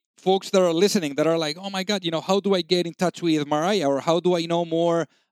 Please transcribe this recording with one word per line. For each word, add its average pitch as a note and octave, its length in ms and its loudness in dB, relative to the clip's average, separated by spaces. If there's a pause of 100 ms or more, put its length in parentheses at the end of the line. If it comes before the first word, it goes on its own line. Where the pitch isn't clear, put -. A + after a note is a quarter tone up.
(180)
folks F#3+ 320 -2
that F#3 140 4
are E3+ 100 2
listening E3+ 420 0
that D3+ 120 0
are E3 100 2
like, D#3 220 -4
"Oh G3 100 -12
my F#3+ 140 -6
God, F#3+ 200 -4
you F3 60 -4
know, D#3+ 120 -2
how F#3+ 180 2
do G3 160 2
I F3+ 60 0
get F3 260 0
in E3 80 -10
touch F3 260 -2
with D#3 240 2
Mariah, D#3 420 0
or C#3 120 0
how E3 200 2
do F3 160 2
I E3 120 -4
know E3+ 180 -2
more E3 400 0 (260)